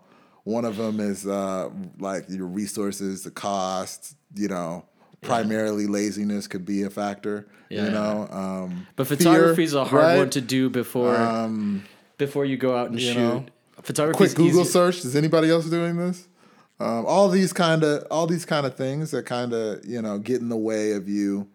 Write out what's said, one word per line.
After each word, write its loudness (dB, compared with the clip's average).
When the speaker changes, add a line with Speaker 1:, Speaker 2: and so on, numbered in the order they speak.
Speaker 1:
one -2
of -4
'em -2
is, -2
uh, -4
like, -6
your -8
resources, -6
the -14
cost, -6
you -2
know, -6
Speaker 2:
Yeah. -14
Speaker 1:
primarily 0
laziness -2
could -10
be -2
a -6
factor, -8
Speaker 2:
Yeah. -4
Speaker 1:
you 0
know? -2
Um, -8
Speaker 2:
But -2
Speaker 1:
fear, -2
Speaker 2:
photography 6
is -2
a 0
hard 6
Speaker 1:
right? 6
Speaker 2:
one 2
to -2
do 2
before, 0
Speaker 1:
Um, 0
Speaker 2:
before -2
you -2
go 0
out -2
and -4
Speaker 1:
you 0
Speaker 2:
shoot. -2
Speaker 1:
know? 0
Speaker 2:
Photography 0
Speaker 1:
Quick 8
Speaker 2:
is -2
Speaker 1:
Google 6
Speaker 2:
easy. 2
Speaker 1:
search. 4
Is -4
anybody 4
else 4
doing -2
this? -4
Um, -2
all 4
these 2
kinda, 2
all 0
these 0
kinda 0
things -4
that -4
kinda, -4
you -8
know, -4
get -2
in -4
the -2
way 0
of -4
you -2